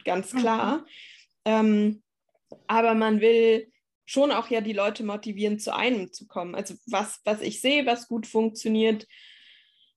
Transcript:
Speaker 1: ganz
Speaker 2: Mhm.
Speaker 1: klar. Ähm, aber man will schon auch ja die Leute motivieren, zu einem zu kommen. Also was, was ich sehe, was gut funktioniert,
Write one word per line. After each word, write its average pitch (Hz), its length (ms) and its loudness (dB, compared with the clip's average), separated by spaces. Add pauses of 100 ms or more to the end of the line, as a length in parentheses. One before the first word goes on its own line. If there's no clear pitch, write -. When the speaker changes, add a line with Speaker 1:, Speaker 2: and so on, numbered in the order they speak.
Speaker 1:
ganz 185 280 -2
Speaker 2:
Mhm. 247 80 -4
Speaker 1:
klar. 233 460 0 (580)
Ähm, 214 580 2 (640)
aber 226 280 2
man 220 260 2
will 226 500 4 (340)
schon 277 280 2
auch 226 180 -2
ja 233 100 0
die 214 120 -4
Leute 208 320 -2
motivieren, 208 560 -4
zu - 140 -6
einem 214 380 -2
zu - 140 -20
kommen. 180 280 -10
Also 196 200 -8 (120)
was, 208 380 -4
was 214 160 -2
ich - 200 -8
sehe, 277 260 2
was 240 220 -2
gut 226 180 -6
funktioniert, 220 800 0 (920)